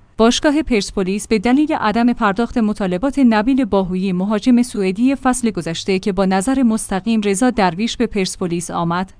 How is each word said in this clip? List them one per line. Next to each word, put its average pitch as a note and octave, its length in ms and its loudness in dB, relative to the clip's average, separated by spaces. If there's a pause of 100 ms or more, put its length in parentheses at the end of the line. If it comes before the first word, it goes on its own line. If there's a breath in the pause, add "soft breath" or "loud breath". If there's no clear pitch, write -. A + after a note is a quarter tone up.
(180)
باشگاه B3 440 4
پرسپولیس G3+ 640 -2
به A3 120 0
دلیل C#4 340 2
عدم A#3 400 0
پرداخت A#3 440 -2
مطالبات G#3+ 640 -2
نبیل B3 460 4
باهویی F#3+ 480 0
مهاجم G#3+ 480 2
سوئدی G#3+ 540 0
فصل B3 360 0
گذشته F3+ 480 -4
که G3+ 120 -2
با F#3+ 140 0
نظر G3 380 0
مستقیم A3 580 0
رضا G3+ 280 2
درویش G3 480 0
به A#3 100 0
پرسپولیس F3+ 640 -4
آمد، F3 480 -4